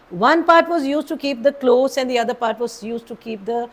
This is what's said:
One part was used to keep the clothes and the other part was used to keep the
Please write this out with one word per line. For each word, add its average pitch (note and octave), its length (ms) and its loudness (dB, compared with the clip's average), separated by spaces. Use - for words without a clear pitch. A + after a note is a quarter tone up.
One B3+ 320 2
part E4 260 6
was E4 160 0
used C#4+ 240 -2
to D#4+ 80 -6
keep C4 280 -4
the C#4 80 4
clothes C4 440 2
and C4 140 -2
the B3 80 0
other A#3 160 -2
part A3 240 -4
was A#3 240 -8
used A#3 240 -10
to A#3+ 80 -14
keep A3 300 -12
the A#3 280 -4